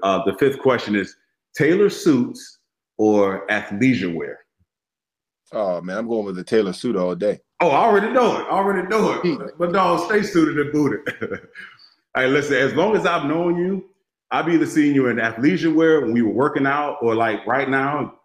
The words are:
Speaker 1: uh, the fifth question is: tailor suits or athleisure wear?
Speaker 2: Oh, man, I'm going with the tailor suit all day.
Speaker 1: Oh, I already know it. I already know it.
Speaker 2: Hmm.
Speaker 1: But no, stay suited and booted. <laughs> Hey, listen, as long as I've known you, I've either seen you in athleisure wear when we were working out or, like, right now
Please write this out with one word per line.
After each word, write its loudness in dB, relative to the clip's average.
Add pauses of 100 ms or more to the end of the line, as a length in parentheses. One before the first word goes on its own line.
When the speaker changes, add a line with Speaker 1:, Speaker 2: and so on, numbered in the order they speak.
Speaker 1:
uh, 0
the -2
fifth 0
question 0
is: -4 (400)
tailor 2
suits -2 (380)
or 2
athleisure -2
wear? -10 (1120)
Speaker 2:
Oh, -4
man, -8
I'm -6
going -2
with -8
the -8
tailor 0
suit -4
all -2
day. -2 (200)
Speaker 1:
Oh, 2
I 4
already 2
know 2
it. -8
I -8
already -2
know 0
it. -6
Speaker 2:
Hmm. -4 (140)
Speaker 1:
But -2
no, 2
stay 2
suited 2
and -2
booted. 0 (180)
<laughs> -10 (680)
Hey, 0
listen, 0
as 2
long 2
as 0
I've -2
known 0
you, -4 (440)
I've -2
either 2
seen 2
you 2
in 0
athleisure 0
wear 4
when -2
we 2
were 0
working 0
out -2
or, 2
like, -2
right 0
now -2